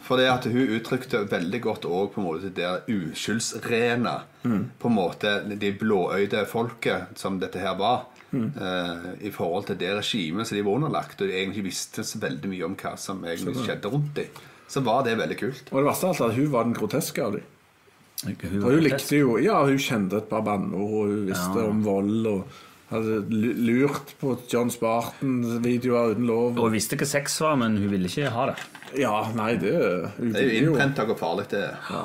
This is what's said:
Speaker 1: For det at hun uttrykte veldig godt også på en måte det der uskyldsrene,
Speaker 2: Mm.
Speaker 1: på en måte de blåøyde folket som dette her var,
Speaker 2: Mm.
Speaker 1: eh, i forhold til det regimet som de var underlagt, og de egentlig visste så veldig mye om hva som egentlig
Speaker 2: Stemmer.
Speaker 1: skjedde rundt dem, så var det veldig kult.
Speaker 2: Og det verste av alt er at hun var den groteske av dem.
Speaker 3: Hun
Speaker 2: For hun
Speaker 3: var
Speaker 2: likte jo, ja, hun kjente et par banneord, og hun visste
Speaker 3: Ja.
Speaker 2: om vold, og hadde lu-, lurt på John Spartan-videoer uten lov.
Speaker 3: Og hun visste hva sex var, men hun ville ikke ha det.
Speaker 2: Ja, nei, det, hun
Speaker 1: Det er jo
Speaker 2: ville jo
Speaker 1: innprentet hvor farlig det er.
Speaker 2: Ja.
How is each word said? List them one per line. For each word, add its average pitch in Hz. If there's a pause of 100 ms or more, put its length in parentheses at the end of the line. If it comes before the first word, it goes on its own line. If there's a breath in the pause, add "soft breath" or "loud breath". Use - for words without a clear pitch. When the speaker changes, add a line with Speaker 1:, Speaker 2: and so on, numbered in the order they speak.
Speaker 1:
For 127
det 127
at 123
hun 123 (140)
uttrykte 113
veldig 98
godt -
også 92
på -
en 101
måte 82
det 92
der 90
uskyldsrene, 113 (240)
Speaker 2:
Mm. 113 (100)
Speaker 1:
på 123
en 117
måte 101
de 101
blåøyde 101
folket 117 (120)
som 95
dette 90
her 95
var, 98 (260)
Speaker 2:
Mm. 117
Speaker 1:
eh, 90
i 98
forhold 95
til 98
det 90
regimet 101
som 104
de 104
var 101
underlagt, 139
og 98
de 95
egentlig 95
visste -
så -
veldig 80
mye 90
om 95
hva -
som 95
egentlig 85
Speaker 2:
Stemmer. 123
Speaker 1:
skjedde 107
rundt 147
dem, 90 (420 loud breath)
så 143
var 123
det 113
veldig 90
kult. 127 (100)
Speaker 2:
Og 135
det 139
verste 139
av 185
alt 156
er 131
at 107
hun 147
var 117
den 117
groteske 135
av 104
dem. - (840)
Speaker 3:
Hun 95
Speaker 2:
For -
hun 98
Speaker 3:
var 120
Speaker 2:
likte 147
jo, 123
ja, 165
hun 139
kjente 104
et 107
par 110
banneord, 104
og -
hun 104
visste 92
Speaker 3:
Ja. 113
Speaker 2:
om 107
vold, 104
og 98 (460 loud breath)
hadde 110
lu-, 110
lurt 120
på 127 (140)
John 120
Spartan-videoer 120
uten 120
lov. 120
Speaker 3:
Og 113
hun -
visste 110
hva 147
sex 147
var, 156
men 113
hun 101
ville 92
ikke 139
ha 120
det. - (420)
Speaker 2:
Ja, 110
nei, 113
det, 110 (440)
hun 117
Speaker 1:
Det 104
er 135
jo 131
Speaker 2:
ville 113
jo 165
Speaker 1:
innprentet 135
hvor 110
farlig 92
det 101
er. - (140)
Speaker 2:
Ja. 92